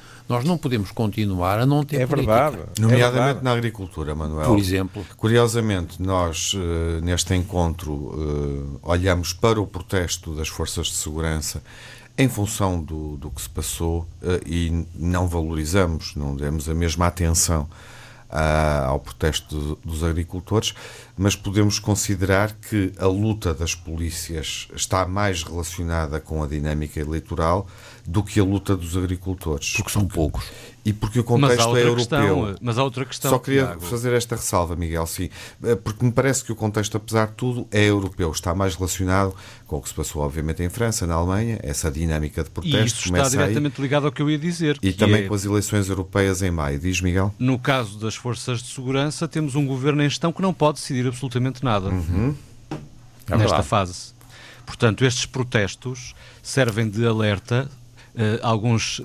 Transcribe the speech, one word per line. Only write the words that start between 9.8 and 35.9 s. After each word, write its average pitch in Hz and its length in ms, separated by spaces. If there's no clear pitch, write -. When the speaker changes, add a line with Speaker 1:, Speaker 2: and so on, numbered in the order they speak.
Speaker 3:
das 78 100
forças - 400
de - 80
segurança 78 640
em 135 120
função 101 520
do, 76 360
do 73 120
que 67 140
se - 60
passou, 82 580
eh, 90 240
e 82 480
não 87 320
valorizamos, 82 880
não 71 220
demos 73 320
a 80 60
mesma 85 340
atenção, 82 600
ah, 78 540
ao 69 140
protesto - 580
do, 73 260
dos 82 200
agricultores, 85 680
mas 98 160
podemos 104 460
considerar 98 760
que 95 440
a 98 80
luta 101 460
das 78 220
polícias 80 1040
está 92 300
mais 95 360
relacionada 82 800
com 78 220
a 73 40
dinâmica 76 540
eleitoral 82 680
do 87 160
que 107 180
a 98 40
luta 98 320
dos 85 200
agricultores. 90 800
Speaker 1:
Porque - 140
são 104 160
poucos. 80 380
Speaker 3:
E 107 120
porque 110 260
o 120 180
Speaker 4:
Mas 131 220
há 117 40
Speaker 3:
contexto 113 40
Speaker 4:
outra 120 220
Speaker 3:
é 120 40
Speaker 4:
questão, 120 320
Speaker 3:
europeu. 95 360
Speaker 4:
mas 120 160
há 135 40
outra 131 220
questão, - 260
Speaker 3:
Só 131 80
queria 135 280
Speaker 4:
Tiago. 85 160
Speaker 3:
fazer 120 320
esta 117 200
ressalva, 87 400
Miguel, 82 320
sim, 90 220
eh, 117 140
porque 107 300